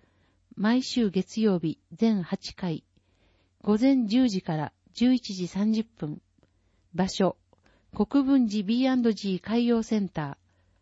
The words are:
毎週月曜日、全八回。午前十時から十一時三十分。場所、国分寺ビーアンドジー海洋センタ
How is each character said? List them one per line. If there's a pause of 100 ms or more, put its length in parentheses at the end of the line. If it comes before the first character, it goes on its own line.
(560)
毎
週
月
曜
日、 (140)
全
八
回。 (800)
午
前
十
時
か
ら (200)
十
一
時
三
十
分。 (720)
場
所、 (580)
国
分
寺
ビ
ー
ア
ン
ド
ジ
ー
海
洋
セ
ン
タ (440)